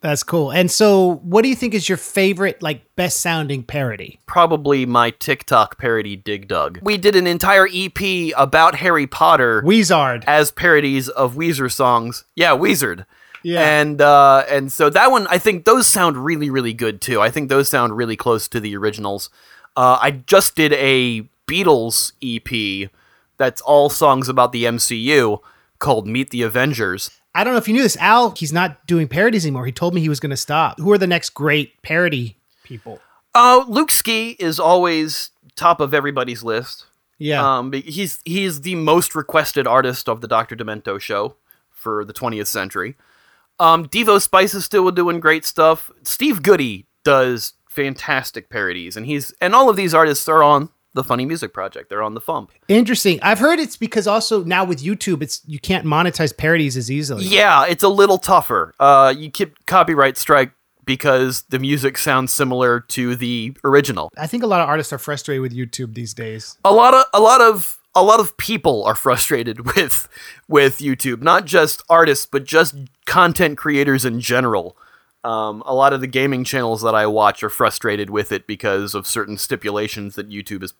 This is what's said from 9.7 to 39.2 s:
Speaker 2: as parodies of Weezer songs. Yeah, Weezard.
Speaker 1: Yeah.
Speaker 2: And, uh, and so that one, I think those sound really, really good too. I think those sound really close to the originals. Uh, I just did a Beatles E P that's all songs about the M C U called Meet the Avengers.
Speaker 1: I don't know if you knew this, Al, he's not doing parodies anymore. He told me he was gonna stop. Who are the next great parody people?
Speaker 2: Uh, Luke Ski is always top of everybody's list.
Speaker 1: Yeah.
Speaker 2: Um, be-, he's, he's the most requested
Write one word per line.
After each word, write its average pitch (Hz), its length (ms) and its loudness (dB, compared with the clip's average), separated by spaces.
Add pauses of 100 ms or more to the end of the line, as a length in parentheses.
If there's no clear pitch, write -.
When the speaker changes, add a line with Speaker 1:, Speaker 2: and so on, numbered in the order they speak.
Speaker 2:
as 151 260 2
parodies 143 580 0
of 127 260 -2
Weezer 143 340 -4
songs. 120 540 -2 (120)
Yeah, 165 160 2
Weezard. 131 540 -2 (380)
Speaker 1:
Yeah. 170 180 -2
Speaker 2:
And, 151 400 2
uh, 139 480 8
and 135 220 -2
so 151 180 2
that 220 220 4
one, 220 160 0
I 175 100 0
think 180 280 0
those 240 220 4
sound 175 300 0
really, 147 320 -4
really 123 240 -2
good 113 280 -4
too. 120 200 -2
I 110 80 4
think 139 200 -6
those 139 200 2
sound 120 260 0
really 113 220 -4
close 113 320 -2
to 123 120 -6
the 104 160 -8
originals. 101 520 -6 (460)
Uh, 127 260 4
I 139 100 2
just 143 440 2
did 151 180 2
a 127 540 0 (180)
Beatles 156 760 0
E 120 180 -6
P 98 500 -6 (480)
that's 131 240 -2
all 147 280 4
songs 135 400 2
about 127 240 2
the 120 120 -2
M 117 140 -2
C - 160 -2
U 117 460 0 (380)
called 110 280 0
Meet 123 220 -4
the 120 140 -6
Avengers. 113 680 -4 (240)
Speaker 1:
I 185 80 0
don't 254 100 -2
know 233 60 2
if 226 80 -6
you 214 80 0
knew 269 80 2
this, 214 140 0
Al, 220 340 4
he's 156 200 -8
not 170 360 -2
doing 165 200 0
parodies 185 380 0
anymore. 131 200 -4
He 131 60 -6
told 175 220 -4
me 175 80 0
he 156 80 0
was 143 100 -4
gonna 139 160 -8
stop. 147 440 -2
Who 175 120 0
are 208 60 4
the 190 100 0
next 170 220 -2
great 147 540 -4
parody 151 520 -4 (280)
people? 113 360 -20 (360)
Speaker 2:
Uh, 247 320 8
Luke 269 240 0
Ski 226 480 -2
is 165 200 -4
always 165 680 0 (260)
top 170 240 0
of 139 140 -2
everybody's 131 500 -4
list. 117 440 -8 (320)
Speaker 1:
Yeah. 139 400 0
Speaker 2:
Um, 127 100 -8
be-, 135 120 -8
he's, 160 440 -8
he's 170 360 -4
the 180 140 -8
most 165 400 0
requested 147 520 -2